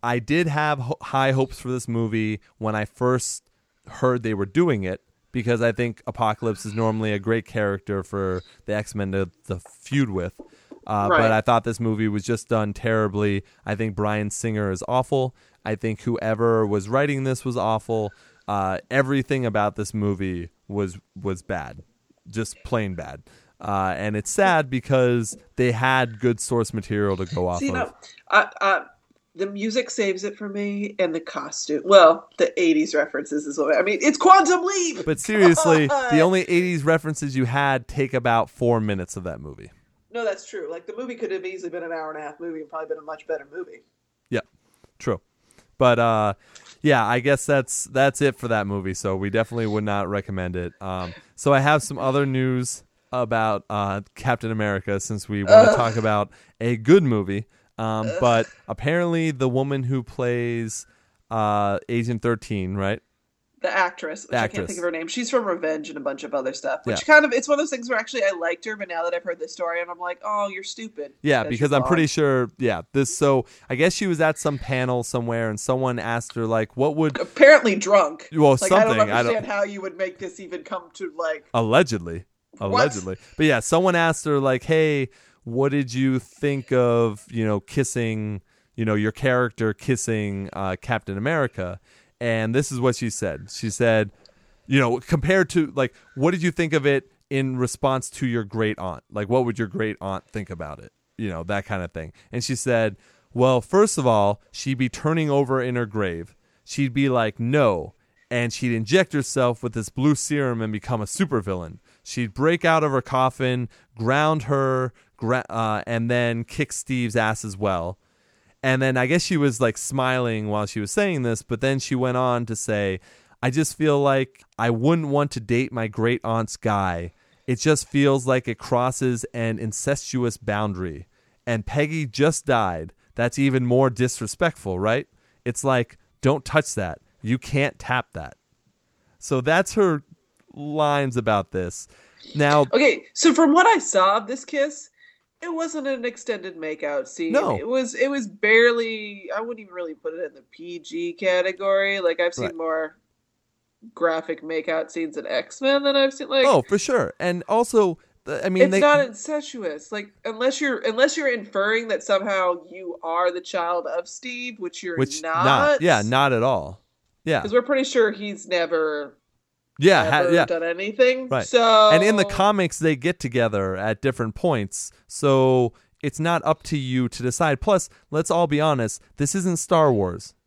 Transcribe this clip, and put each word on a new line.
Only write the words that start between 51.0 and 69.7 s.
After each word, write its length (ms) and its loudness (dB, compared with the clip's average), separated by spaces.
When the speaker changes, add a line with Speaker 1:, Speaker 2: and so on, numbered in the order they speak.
Speaker 1:
so 200 2
I 60 6
have 220 2
some 160 -8
other 280 0
news, 580 -2
about, 580 0
uh, 300 -2
Captain 360 -2
America 500 -2
since 280 -8
we 160 -2
wanna 260 10
Speaker 2:
Ugh. 60 4
Speaker 1:
talk 200 0
about 340 0
a 160 0
good 260 8
movie. 440 0
Um, 300 -2
Speaker 2:
Ugh. 120 -6
Speaker 1:
but 260 4
apparently 640 0
the 180 0
woman 360 0
who 180 -2
plays, 840 -4
uh, 480 0
Agent 340 -2
thirteen, 520 -2
right? 260 -2
Speaker 2:
The 120 -2
actress, 500 -4
which 80 -14
Speaker 1:
The 60 -2
Speaker 2:
I 20 2
can't 140 -4
Speaker 1:
actress. 120 -6
Speaker 2:
think 120 -8
of 60 -6
her 60 0
name. 160 -8
She's 240 -6
from 140 0
Revenge 440 -4
and 80 -12
a 40 -10
bunch 240 -6
of 100 -10
other 180 -2
stuff. 320 -6
Which 220 -4
Speaker 1:
Yeah. 80 8
Speaker 2:
kind 100 10
of, 80 0
it's 140 0
one 80 4
of 60 0
those 100 -2
things 180 -8
where 80 -2
actually 280 -4
I 80 2
liked 320 -6
her, 120 -8
but 120 -12
now 160 -6
that 100 -2
I've 80 -6
heard 160 -8
this 140 -12
story, 280 -4